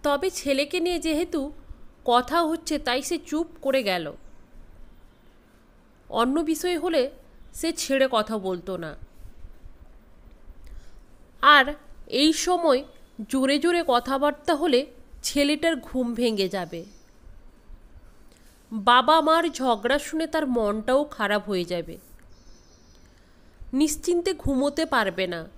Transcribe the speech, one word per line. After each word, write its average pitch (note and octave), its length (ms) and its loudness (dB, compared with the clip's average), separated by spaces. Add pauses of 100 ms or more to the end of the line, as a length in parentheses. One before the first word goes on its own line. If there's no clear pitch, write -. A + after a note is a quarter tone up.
তবে D4 280 0
ছেলেকে C#4+ 500 -2
নিয়ে F4 180 0
যেহেতু D#4 540 -2 (520)
কথা B3+ 380 4
হচ্ছে, D#4+ 360 -2
তাই C4 240 -2
সে E4+ 160 -4
চুপ E4 280 -4 (160)
করে C4 200 2
গেল। F3+ 300 -2 (2000)
অন্য C4 320 0
বিষয় D#4+ 380 -2
হলে C#4+ 320 0 (420)
সে - 200 -4
ছেড়ে C4+ 380 0
কথা A3 280 0
বলতো F#3 380 -6
না। D#3+ 200 -10 (2500)
আর C#4+ 320 8 (320)
এই D4+ 260 4
সময় D#4+ 520 2 (440)
জোরে C4+ 300 2
জোরে E4+ 280 0
কথাবার্তা C4+ 680 0
হলে C#4+ 320 2 (360)
ছেলেটার D4+ 540 0
ঘুম A#3+ 380 -4
ভেঙে G#3+ 340 0
যাবে। F3 360 -8 (1900)
বাবা A#3+ 480 6
মার D#4+ 280 4
ঝগড়া B3+ 500 0
শুনে D#4+ 280 -4
তার D#4 200 -2
মনটাও A#3+ 580 0
খারাপ G#3 440 -2
হয়ে F#3 160 -2
যাবে, E3+ 340 -8 (1700)
নিশ্চিন্তে F4 640 0
ঘুমোতে C#4+ 520 0
পারবে G3 400 0
না। E3+ 320 -8